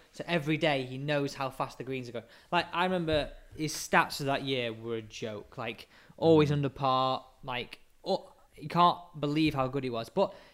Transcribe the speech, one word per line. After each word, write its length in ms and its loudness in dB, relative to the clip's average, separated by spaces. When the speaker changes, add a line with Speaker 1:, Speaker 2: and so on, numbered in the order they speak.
Speaker 1:
So 140 -12
every 300 0
day 300 2
he 100 -8
knows 380 0
how 160 -4
fast 280 -6
the 60 -10
greens 240 -6
are 40 -14
going. 120 -8
Like, 220 0
I 120 0
remember 440 0
his 180 -4
stats 440 2
for 60 -6
that 200 0
year 280 -2
were 240 -6
a 60 -6
joke. 560 -10
Like, 300 -10
always 340 8
Speaker 2:
Mm. 40 2
Speaker 1:
under 160 0
par. 540 0
Like, 380 -8
oh, 260 -2
you 120 -12
can't 280 4
believe 320 2
how 140 0
good 180 -4
he 60 -2
was. 180 -6
But 240 0